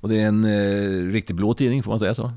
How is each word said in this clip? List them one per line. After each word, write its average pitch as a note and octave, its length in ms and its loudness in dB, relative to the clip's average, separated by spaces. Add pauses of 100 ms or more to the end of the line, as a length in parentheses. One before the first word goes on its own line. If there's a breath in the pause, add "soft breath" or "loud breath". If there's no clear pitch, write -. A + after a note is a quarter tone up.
Och G2+ 80 -6
det A2 120 2
är A2 80 2
en, G#2+ 160 2
eh, G2+ 680 0
riktigt G#2 240 -4
blå G#2 180 0
tidning, C3 280 0
får G#2+ 100 -4
man A2 60 -2
säga G2+ 160 0
så? A#2+ 220 -6